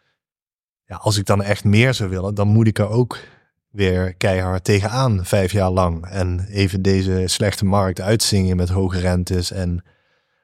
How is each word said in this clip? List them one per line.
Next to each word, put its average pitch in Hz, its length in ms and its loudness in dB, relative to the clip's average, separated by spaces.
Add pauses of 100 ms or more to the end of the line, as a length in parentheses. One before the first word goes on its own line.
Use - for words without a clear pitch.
(840)
ja, 95 120 -18
als 101 200 0
ik 98 100 -2
dan 101 160 2
echt 101 220 -2
meer 113 300 4
zou 98 160 -4
willen, 92 240 -4
dan 101 140 0
moet 110 180 4
ik 107 120 0
er 101 100 2
ook 117 300 -2 (520)
weer 92 440 0
keihard 92 500 -2
tegenaan, 104 600 0
vijf 95 280 0
jaar 92 180 2
lang. 87 360 0
En 90 420 -4
even 98 340 -2
deze 95 440 2
slechte - 380 -2
markt 95 360 0
uitzingen 95 560 0
met 90 120 0
hoge 92 300 0
rentes. 90 520 -2
En, 87 340 -6 (600)